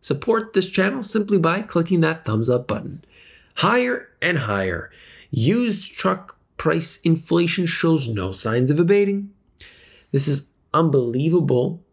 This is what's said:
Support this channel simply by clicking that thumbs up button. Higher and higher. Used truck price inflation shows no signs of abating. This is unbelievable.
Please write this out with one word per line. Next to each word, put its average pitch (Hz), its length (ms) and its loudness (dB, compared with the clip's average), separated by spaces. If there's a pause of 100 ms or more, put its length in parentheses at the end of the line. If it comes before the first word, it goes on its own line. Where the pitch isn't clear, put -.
Support 220 520 -2
this 185 160 2
channel 214 340 -2
simply 202 340 0
by 170 240 0
clicking 170 400 0
that 160 220 0
thumbs 110 260 0
up 123 180 0
button. - 360 -6 (520)
Higher 247 540 0 (120)
and 175 160 0
higher. 98 540 -2 (400)
Used 208 640 0
truck 185 420 -4 (200)
price 165 440 -2
inflation 170 640 2
shows 165 420 0
no 95 240 -4
signs 120 400 0
of 151 80 2
abating. 202 520 2 (800)
This 139 160 0
is 139 220 -4 (240)
unbelievable. 139 1200 2